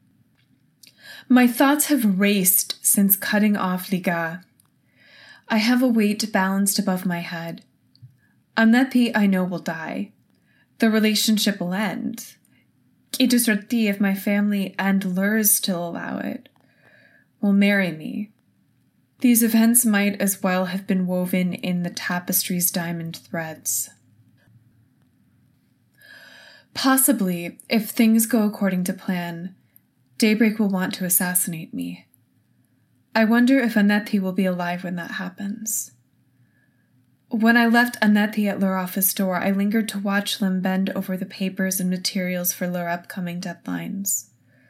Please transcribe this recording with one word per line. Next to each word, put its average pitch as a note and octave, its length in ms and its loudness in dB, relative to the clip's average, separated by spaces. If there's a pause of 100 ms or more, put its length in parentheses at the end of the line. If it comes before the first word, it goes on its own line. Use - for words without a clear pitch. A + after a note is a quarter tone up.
(1300)
My B3 180 6
thoughts C#4+ 420 2
have A3 320 2
raced G3+ 640 2
since G3 320 2
cutting G#3 400 2
off F3+ 340 -4
Liga. F3 540 -4 (1040)
I A3 80 2
have B3 260 2
a B3+ 60 4
weight G#3+ 420 0
balanced G3 480 0
above F#3 260 -2
my F3 140 -2
head. E3+ 460 -10 (880)
Aneti, A#3+ 580 4
I G3+ 140 4
know, F#3 160 2
will F3+ 160 -4
die. E3 540 -8 (680)
The A3+ 100 4
relationship G#3+ 680 2
will F3 140 -4
end. - 600 -6 (760)
Kitosroti, A#3 800 0
if G3+ 100 -4
my G3 160 0
family G3+ 640 -2
and F#3+ 380 0
Lurs G#3 340 2
still E3+ 340 -2
allow - 340 -8
it, - 280 -8 (920)
will G3+ 100 2
marry G3 400 4
me. D#3 400 -8 (880)
These A#3+ 220 4
events A3+ 420 4
might G3+ 380 0
as G3 220 -2
well F#3 220 0
have F#3 200 -8
been F#3 220 -2
woven F3+ 460 -2
in F3+ 280 -4
the F3 80 -4
tapestry's F3+ 800 -4
diamond E3 480 -6
threads. - 720 -8 (2750)
Possibly, G#3 800 0 (100)
if A3+ 220 0
things A3+ 380 4
go A3 180 2
according F#3+ 400 -2
to F#3+ 80 -2
plan, F3 640 -6 (640)
Daybreak A3 400 2
will G#3 100 2
want F#3+ 260 -2
to F#3+ 100 -6
assassinate F3+ 680 -2
me. - 320 -10 (1080)
I A3 100 4
wonder A#3+ 340 4
if A#3 140 0
Aneti G#3 460 2
will F#3+ 140 -2
be F#3+ 120 0
alive F3 380 -4
when F3+ 140 -6
that E3+ 140 -10
happens. G3 800 -8 (1400)
When A#3 280 4
I A#3 80 6
left A#3+ 360 4
Aneti G#3 460 2
at G3 120 -2
leur F#3+ 180 0
office F#3 380 -2
door, F#3 220 0
I G3 120 0
lingered G#3 400 0
to G3+ 100 -8
watch G3+ 380 -2
them F#3 240 -2
bend F#3+ 300 -2
over F#3 260 -6
the F3+ 80 -8
papers F#3+ 540 -4
and F3+ 100 -2
materials F3+ 640 -4
for F3+ 140 -6
leur F3 200 -6
upcoming F3 540 -8
deadlines. F3 880 -8 (400)